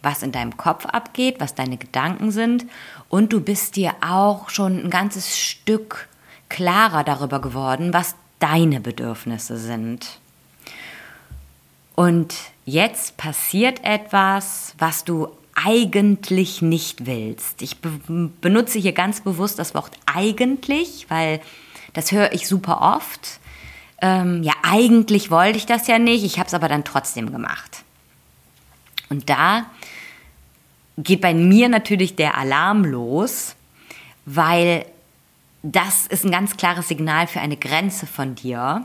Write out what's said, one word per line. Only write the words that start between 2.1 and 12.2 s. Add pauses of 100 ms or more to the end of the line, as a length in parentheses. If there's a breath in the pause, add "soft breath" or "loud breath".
sind (420 loud breath)
und
du
bist
dir
auch
schon
ein
ganzes
Stück (400 soft breath)
klarer
darüber
geworden,
was (240)
deine
Bedürfnisse
sind. (1800 loud breath)
Und (320)